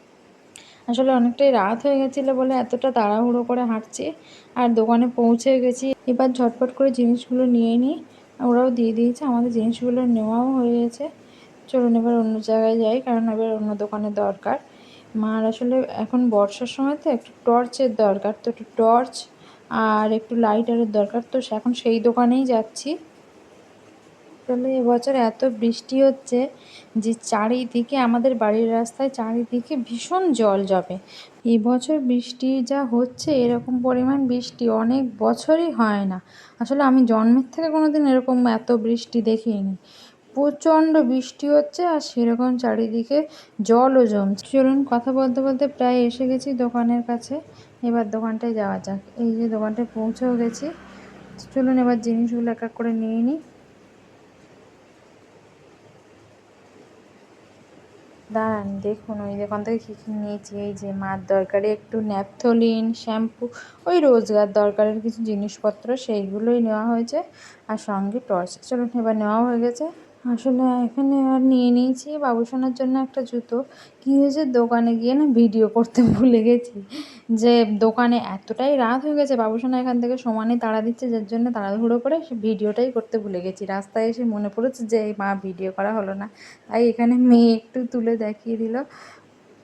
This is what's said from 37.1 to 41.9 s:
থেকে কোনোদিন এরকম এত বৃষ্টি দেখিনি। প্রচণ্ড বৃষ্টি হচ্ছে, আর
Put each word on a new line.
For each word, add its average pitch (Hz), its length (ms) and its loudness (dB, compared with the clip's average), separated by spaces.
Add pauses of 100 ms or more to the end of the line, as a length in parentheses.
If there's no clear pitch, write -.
থেকে 320 180 -2
কোনোদিন 311 380 2
এরকম 254 300 2 (100)
এত 226 300 0
বৃষ্টি 233 440 -2
দেখিনি। 214 540 -2 (600)
প্রচণ্ড 311 640 2
বৃষ্টি 254 460 -2
হচ্ছে, 294 380 2
আর 311 160 0